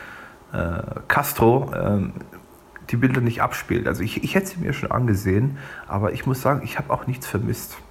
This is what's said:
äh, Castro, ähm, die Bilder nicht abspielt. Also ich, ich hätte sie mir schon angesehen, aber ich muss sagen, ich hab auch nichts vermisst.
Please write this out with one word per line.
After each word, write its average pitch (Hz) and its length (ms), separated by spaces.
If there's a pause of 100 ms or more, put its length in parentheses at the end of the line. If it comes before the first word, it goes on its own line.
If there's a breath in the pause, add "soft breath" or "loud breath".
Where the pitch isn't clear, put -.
(540 loud breath)
äh, 85 280 (260)
Castro, 127 680
ähm, 95 400 (760)
die 120 80
Bilder 127 240
nicht 117 200
abspielt. - 460
Also - 160
ich, - 200
ich - 120
hätte 190 120
sie 175 120
mir 147 140
schon - 180
angesehen, 110 680 (300 loud breath)
aber 101 260
ich - 120
muss 131 160
sagen, 135 220
ich 113 140
hab - 120
auch - 180
nichts 127 200
vermisst. 113 500 (140)